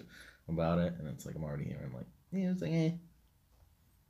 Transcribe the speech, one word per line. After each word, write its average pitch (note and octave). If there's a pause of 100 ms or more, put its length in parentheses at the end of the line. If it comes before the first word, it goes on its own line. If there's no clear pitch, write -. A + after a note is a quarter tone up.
(480)
about E2
it. F2
And D2+
it's C2
like, D2
I'm D#2
already C#2+
hearing, -
like, A#1+ (260)
yeah, F#3
it's F3+
like, D#3+
eh. E3 (1200)